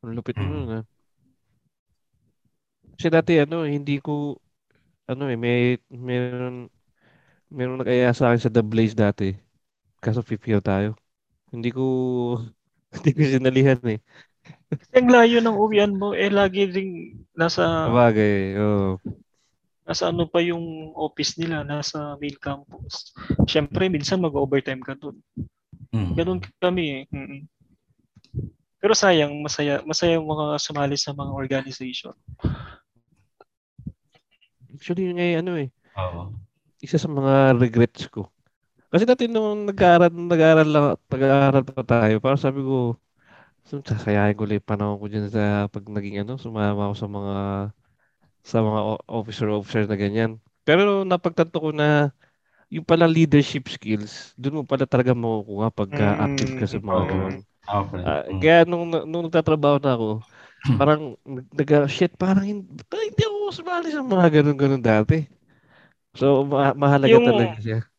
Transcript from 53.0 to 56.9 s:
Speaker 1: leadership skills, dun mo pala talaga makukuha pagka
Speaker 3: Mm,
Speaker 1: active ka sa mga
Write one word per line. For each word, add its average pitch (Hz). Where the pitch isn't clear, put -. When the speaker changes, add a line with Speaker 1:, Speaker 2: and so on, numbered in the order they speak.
Speaker 1:
leadership 147
skills, -
dun 139
mo 151
pala 135
talaga 127
makukuha 110
pagka 101
Speaker 3:
Mm, 98
Speaker 1:
active 135
ka 123
sa 107
mga 95